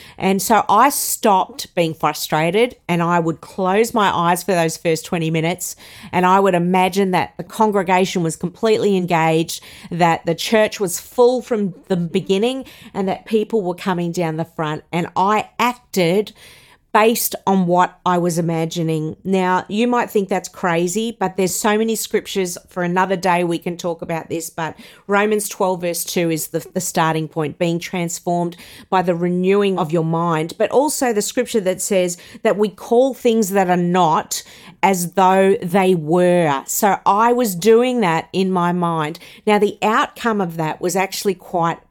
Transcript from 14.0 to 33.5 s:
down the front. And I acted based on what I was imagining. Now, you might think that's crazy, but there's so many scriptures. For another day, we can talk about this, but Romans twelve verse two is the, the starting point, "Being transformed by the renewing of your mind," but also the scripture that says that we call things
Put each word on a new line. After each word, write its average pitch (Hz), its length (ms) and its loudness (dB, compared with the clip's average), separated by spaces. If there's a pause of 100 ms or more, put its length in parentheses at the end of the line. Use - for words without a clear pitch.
down 165 280 -4
the 165 60 -4
front. 156 460 -6
And - 240 -4
I 202 360 0 (100)
acted 202 720 -2 (580)
based 226 440 2 (120)
on 190 200 2
what 175 400 2
I 180 100 2
was 175 220 0
imagining. 160 840 -2
Now, 185 460 0
you 220 180 0
might 240 240 0
think 196 200 0
that's 180 180 -4
crazy, 180 720 -2
but 185 160 -2
there's 185 180 0
so 208 220 0
many 226 180 0
scriptures. 190 640 -4 (100)
For 180 160 -8
another 180 320 0
day, 180 300 0
we 170 140 -2
can 175 180 -6
talk 170 240 -6
about 165 300 -8
this, 160 180 -6
but 156 260 -8 (320)
Romans 208 440 0
twelve 185 320 -2
verse 170 200 -4
two 170 280 -2
is 156 180 -4
the, 160 240 -6
the 180 80 -4
starting 160 480 -2
point, 156 300 -6
"Being 170 200 0
transformed 175 800 -4 (320)
by 185 140 2
the 175 120 0
renewing 185 640 0
of 156 140 -2
your 165 120 2
mind," 165 520 0
but - 140 0
also 262 420 2
the 208 80 0
scripture - 400 -2
that 185 220 -2
says 180 340 0 (260)
that 196 140 2
we 208 140 0
call 247 420 0
things 226 380 2